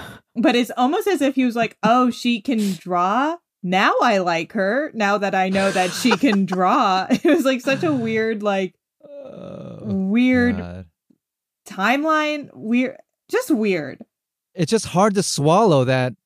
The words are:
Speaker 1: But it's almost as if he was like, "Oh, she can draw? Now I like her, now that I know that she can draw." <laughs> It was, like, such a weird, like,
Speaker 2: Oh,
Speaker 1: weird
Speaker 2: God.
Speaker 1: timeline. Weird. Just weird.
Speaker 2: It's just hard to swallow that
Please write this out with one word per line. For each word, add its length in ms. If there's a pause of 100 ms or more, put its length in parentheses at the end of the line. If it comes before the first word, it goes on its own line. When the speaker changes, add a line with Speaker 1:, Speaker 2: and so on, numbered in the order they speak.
(340)
Speaker 1:
But 220
it's 200
almost 300
as 160
if 120
he 100
was 120
like, 260
"Oh, 280
she 300
can 340
draw? 600 (260)
Now 400
I 160
like 340
her, 420
now 240
that 160
I 140
know 220
that 200
she 260
can 300
draw." 600
<laughs> 40
It 140
was, 200
like, 160
such 240
a 80
weird, 500
like, 320 (300)
Speaker 2:
Oh, 800
Speaker 1:
weird 720
Speaker 2:
God. 280 (800)
Speaker 1:
timeline. 880
Weird. 420 (340)
Just 200
weird. 480 (560)
Speaker 2:
It's 160
just 160
hard 300
to 60
swallow 640
that 300 (120)